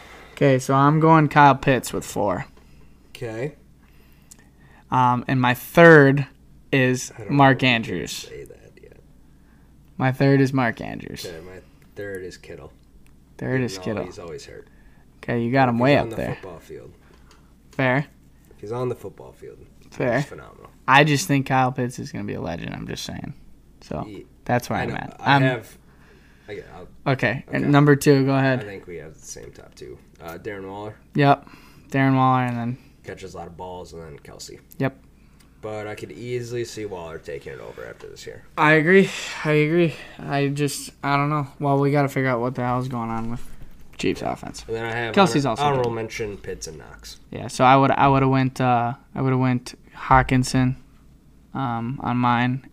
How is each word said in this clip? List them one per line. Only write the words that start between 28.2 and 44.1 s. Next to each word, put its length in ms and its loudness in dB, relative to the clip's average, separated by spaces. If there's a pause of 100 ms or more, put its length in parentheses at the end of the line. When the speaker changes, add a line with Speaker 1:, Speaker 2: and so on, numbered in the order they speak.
Speaker 1:
go 100 0
ahead. 260 0
Speaker 2:
I 20 -10
think 240 -14
we 100 -14
have 160 -16
the 120 -20
same 260 -18
top 240 -20
two. 220 -18 (220)
Uh, 180 -16
Darren 300 -12
Waller. 280 -12 (180)
Speaker 1:
Yep. 340 2 (440)
Darren 240 2
Waller, 280 2
and 140 -4
then 200 -6 (260)
Speaker 2:
Catches 320 -14
a 20 -14
lot 100 -14
of 80 -20
balls, 380 -14
and 100 -14
then 160 -18
Kelce. 400 -20 (200)
Speaker 1:
Yep. 180 -4 (640)
Speaker 2:
But 260 -10
I 80 -10
could 160 -14
easily 540 -8
see 200 -10
Waller 340 -10
taking 340 -12
it 60 -14
over 260 -16
after 220 -18
this 180 -18
year. 180 -16 (140)
Speaker 1:
I 160 6
agree. 360 6 (360)
I 60 0
agree. 420 2 (240)
I 300 -2
just, 420 -4 (140)
I 140 0
don't 120 0
know. 180 -2 (120)
Well, 200 2
we 120 2
gotta 180 2
figure 200 -2
out 120 0
what 140 -4
the 100 -4
hell 140 0
is 80 -4
going 220 -6
on 220 -4
with 100 -6 (560)
Chiefs 240 -2